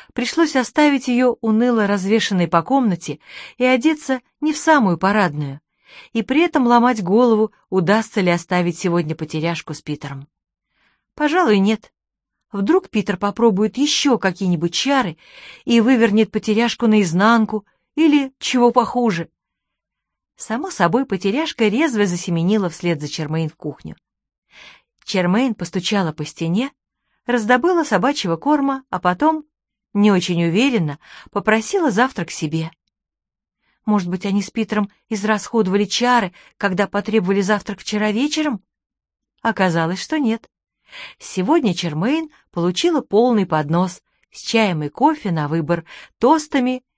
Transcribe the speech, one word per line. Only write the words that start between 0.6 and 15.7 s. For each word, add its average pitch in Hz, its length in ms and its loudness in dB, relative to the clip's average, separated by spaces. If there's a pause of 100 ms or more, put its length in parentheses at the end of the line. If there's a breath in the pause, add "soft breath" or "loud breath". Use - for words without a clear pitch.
её 247 320 2
уныло 226 440 2
развешанной 196 600 0
по 170 140 2
комнате 190 580 -2 (380 loud breath)
и 247 80 0
одеться 262 560 0 (180)
не 302 140 -2
в 302 40 -6
самую 226 400 2
парадную, 151 640 -2 (540 loud breath)
и 226 80 0
при - 180 0
этом 330 260 2
ломать 240 380 2
голову, 220 480 2 (180)
удастся 196 520 0
ли 180 100 2
оставить 175 460 -2
сегодня 170 380 -2
потеряшку 156 580 -6
с - 80 -12
Питером. 143 480 -12 (840)
Пожалуй, 302 460 2
нет. 208 320 -2 (640)
Вдруг 214 360 0
Питер 196 280 -2
попробует 214 600 0
ещё 277 400 0
какие-нибудь 175 560 -2
чары 254 440 -2 (480 loud breath)
и 233 160 4